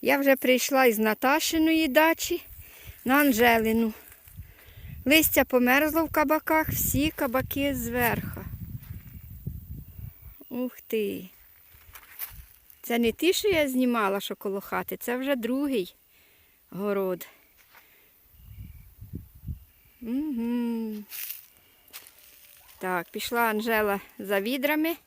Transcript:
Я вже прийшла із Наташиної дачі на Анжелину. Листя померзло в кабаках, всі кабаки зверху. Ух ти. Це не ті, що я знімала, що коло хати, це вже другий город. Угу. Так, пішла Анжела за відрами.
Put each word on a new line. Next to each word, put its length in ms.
Я 60
вже 180
прийшла 500
із 140
Наташиної 880
дачі 540
на 100
Анжелину. 800
Листя 380
померзло 640
в 60
кабаках, 580
всі 460
кабаки 600
зверху. 720
Ух 380
ти. 420
Це 180
не 120
ті, 220
що 140
я 200
знімала, 520
що 160
коло 260
хати, 360
це 200
вже 180
другий 600
город. 580
Угу. 920
Так, 320
пішла 300
Анжела 580
за 220
відрами. 540